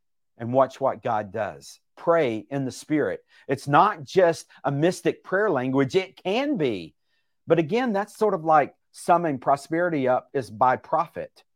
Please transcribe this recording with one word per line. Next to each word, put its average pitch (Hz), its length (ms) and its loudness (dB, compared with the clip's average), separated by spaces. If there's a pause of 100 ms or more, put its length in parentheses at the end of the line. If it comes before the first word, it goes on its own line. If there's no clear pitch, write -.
(380)
and 120 140 -8
watch 131 300 0
what 113 220 -2
God 107 280 -4
does. 90 480 -10 (160)
Pray 147 540 0
in 139 160 -6
the 120 60 -6
Spirit. 120 520 -4 (240)
It's 139 200 -6
not 156 360 4
just 170 440 2 (160)
a 139 80 -2
mystic 160 520 -2
prayer 202 260 -2
language. 131 460 0
It 185 260 -2
can 254 360 -2
be. 101 380 -4 (520)
But 160 120 2
again, 220 340 -2
that's 196 240 -4
sort 208 160 0
of 160 100 -4
like 156 320 2 (160)
summing 170 480 0
prosperity 156 680 0
up 123 260 0
is 127 160 -4
by 127 280 2
profit. - 640 -6 (120)